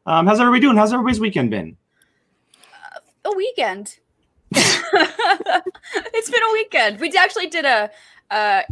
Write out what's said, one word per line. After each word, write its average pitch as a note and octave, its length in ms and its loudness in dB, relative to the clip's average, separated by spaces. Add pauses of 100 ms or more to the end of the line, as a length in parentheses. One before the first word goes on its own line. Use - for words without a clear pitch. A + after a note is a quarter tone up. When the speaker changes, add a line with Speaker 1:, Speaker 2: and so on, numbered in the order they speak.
Speaker 1:
Um, E3 200 2
how's G#3+ 140 4
everybody B3 220 4
doing? B3+ 160 4
How's G#3+ 160 4
everybody's A#3+ 260 -2
weekend F3 320 -2
been? E2 240 -8 (1500)
Speaker 2:
Uh, G#4+ 80 -4
a - 20 -6
weekend. A#3+ 640 -4 (560)
<laughs> - 400 0 (1200)
It's A4+ 180 -4
been A4+ 120 0
a A4+ 100 0
weekend. A#3+ 460 0
We D#4+ 180 -4
actually F#4 300 2
did D#4+ 160 -4
a, A3 260 0 (420)
uh, G3+ 300 0 (100)